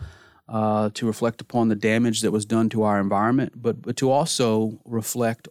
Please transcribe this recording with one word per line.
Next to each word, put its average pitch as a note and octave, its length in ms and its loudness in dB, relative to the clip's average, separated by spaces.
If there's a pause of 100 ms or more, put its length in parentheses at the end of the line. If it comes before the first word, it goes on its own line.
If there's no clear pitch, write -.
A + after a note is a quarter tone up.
(480)
uh, G#2+ 460 0
to - 140 -4
reflect A#2 340 -2
upon A#2 280 0
the G#2+ 60 2
damage A2+ 460 0
that A2 100 0
was G#2 140 0
done A2+ 240 2
to A2 140 0
our G#2 160 2
environment, G#2 560 0
but, A#2 260 -4
but A#2 160 -6
to C3 140 2
also A2+ 720 0
reflect A#2 640 -4